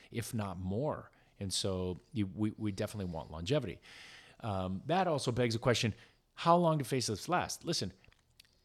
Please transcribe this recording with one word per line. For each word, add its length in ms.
if 240
not 260
more. 500
And 100
so 500
you, 220
we, 240
we 120
definitely 400
want 200
longevity. 500
Um, 480
that 200
also 240
begs 220
the 40
question, 360
how 220
long 200
do 80
facelifts 460
last? 340
Listen, 300